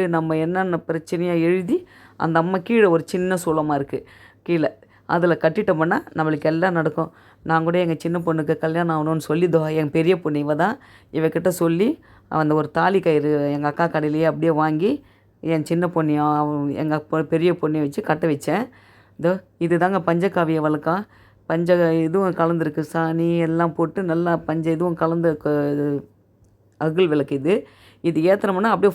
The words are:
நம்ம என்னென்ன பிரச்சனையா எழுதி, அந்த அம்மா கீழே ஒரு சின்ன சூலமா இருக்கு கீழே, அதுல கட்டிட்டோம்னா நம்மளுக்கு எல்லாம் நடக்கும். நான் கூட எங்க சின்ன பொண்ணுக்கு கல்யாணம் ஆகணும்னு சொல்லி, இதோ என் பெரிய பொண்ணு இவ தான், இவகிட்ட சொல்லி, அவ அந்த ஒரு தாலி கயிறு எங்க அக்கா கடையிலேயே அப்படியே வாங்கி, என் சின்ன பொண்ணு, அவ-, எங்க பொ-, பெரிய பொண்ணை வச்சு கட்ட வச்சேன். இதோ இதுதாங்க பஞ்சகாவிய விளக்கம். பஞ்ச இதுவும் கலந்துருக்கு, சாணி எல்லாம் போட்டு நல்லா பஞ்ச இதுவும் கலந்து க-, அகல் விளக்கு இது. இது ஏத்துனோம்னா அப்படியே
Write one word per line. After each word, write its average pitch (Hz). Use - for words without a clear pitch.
நம்ம 160
என்னென்ன 180
பிரச்சனையா 170
எழுதி, 185
அந்த 165
அம்மா 185
கீழே 226
ஒரு 156
சின்ன 185
சூலமா 156
இருக்கு 139
கீழே, 160
அதுல 170
கட்டிட்டோம்னா 165
நம்மளுக்கு 156
எல்லாம் 170
நடக்கும். 160
நான் 160
கூட 170
எங்க 165
சின்ன 170
பொண்ணுக்கு 156
கல்யாணம் 165
ஆகணும்னு 156
சொல்லி, 165
இதோ 165
என் 147
பெரிய 165
பொண்ணு 151
இவ 147
தான், 214
இவகிட்ட 160
சொல்லி, 170
அவ 156
அந்த 151
ஒரு 151
தாலி 185
கயிறு 151
எங்க 147
அக்கா 170
கடையிலேயே 151
அப்படியே 156
வாங்கி, 156
என் 156
சின்ன 170
பொண்ணு, 156
அவ-, 147
எங்க 156
பொ-, 156
பெரிய 165
பொண்ணை 156
வச்சு 143
கட்ட 160
வச்சேன். 160
இதோ 165
இதுதாங்க 175
பஞ்சகாவிய 170
விளக்கம். 160
பஞ்ச 170
இதுவும் 180
கலந்துருக்கு, 160
சாணி 165
எல்லாம் 165
போட்டு 165
நல்லா 170
பஞ்ச 160
இதுவும் 170
கலந்து 165
க-, 147
அகல் 160
விளக்கு 147
இது. 160
இது 160
ஏத்துனோம்னா 196
அப்படியே 185